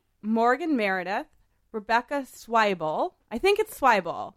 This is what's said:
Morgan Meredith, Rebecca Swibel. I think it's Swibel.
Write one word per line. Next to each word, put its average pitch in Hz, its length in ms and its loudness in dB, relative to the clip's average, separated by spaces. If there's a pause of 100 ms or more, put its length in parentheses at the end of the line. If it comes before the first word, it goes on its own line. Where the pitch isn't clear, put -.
(240)
Morgan 247 520 2
Meredith, 196 520 -2 (440)
Rebecca 240 600 -2
Swibel. 208 800 -2 (180)
I 220 60 -8
think 403 220 2
it's - 200 -6
Swibel. 170 580 0